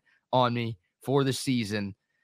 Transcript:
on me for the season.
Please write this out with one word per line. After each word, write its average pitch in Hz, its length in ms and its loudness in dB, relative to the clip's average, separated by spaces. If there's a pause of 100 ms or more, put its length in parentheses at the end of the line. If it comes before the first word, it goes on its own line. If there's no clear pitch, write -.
(320)
on 123 220 2
me 117 240 -4 (240)
for 139 240 2
the 131 80 2
season. 107 600 -2 (300)